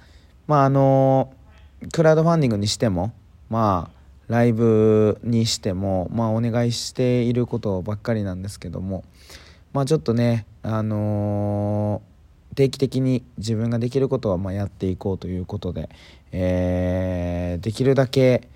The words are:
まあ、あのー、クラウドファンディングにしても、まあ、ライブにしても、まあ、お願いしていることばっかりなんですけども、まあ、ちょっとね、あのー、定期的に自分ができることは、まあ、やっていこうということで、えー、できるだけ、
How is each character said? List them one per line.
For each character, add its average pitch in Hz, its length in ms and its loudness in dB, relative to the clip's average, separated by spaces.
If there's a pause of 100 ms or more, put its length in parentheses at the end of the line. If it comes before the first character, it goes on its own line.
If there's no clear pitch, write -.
(460)
ま 147 160 4
あ、 - 20 4
あ 135 60 4
の 135 640 4
ー、 - 40 -20 (540)
ク 165 100 0
ラ 156 120 6
ウ - 20 2
ド 160 80 4
フ 165 40 2
ァ 170 60 4
ン 165 60 2
デ 139 60 2
ィ 117 40 2
ン - 40 0
グ 101 40 -2
に 101 80 -2
し - 100 -2
て 123 120 0
も、 92 240 -2 (380)
ま 107 420 0
あ、 - 80 -20 (260)
ラ 117 200 2
イ 120 60 4
ブ 110 720 4
に 113 240 0
し - 120 -2
て 95 160 -4
も、 95 360 -2
ま 113 140 -2
あ、 110 60 0
お 113 100 0
願 120 260 0
い 120 60 -2
し - 180 -8
て 123 320 0
い 120 100 0
る 120 140 0
こ 117 140 -6
と 95 220 -2
ば 104 120 -6
っ 101 40 -6
か 117 160 -4
り 107 100 -2
な 92 100 -4
ん 92 80 -10
で 98 60 -10
す - 100 -14
け 92 120 -12
ど 92 100 -8
も、 92 240 -8 (680)
ま 139 100 -2
あ、 - 20 -2
ち 143 100 0
ょ 156 40 4
っ - 20 -12
と 117 120 -2
ね、 117 320 0 (200)
あ 110 180 -2
の 104 1200 -2 (500)
ー、 - 40 -16
定 135 140 2
期 - 80 -10
的 131 220 0
に 131 220 0 (140)
自 110 180 -4
分 113 160 -2
が 117 80 -2
で 120 120 -2
き 135 100 0
る 131 80 2
こ 131 100 0
と 113 120 -2
は、 90 80 0
ま 98 120 -4
あ、 - 20 -6
や 101 120 -4
っ 90 60 -6
て - 180 -4
い 92 80 -2
こ 98 160 -4
う 90 60 -4
と 90 100 -10
い 90 100 -4
う 90 80 -8
こ 101 140 -8
と 87 120 -6
で、 80 160 -8 (440)
え 90 1300 -2
ー、 - 40 -8
で 113 60 -4
き 123 140 -2
る 135 100 4
だ 131 140 2
け、 127 480 2